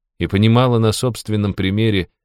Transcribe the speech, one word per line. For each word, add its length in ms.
и 100
понимала 500
на 140
собственном 640
примере 540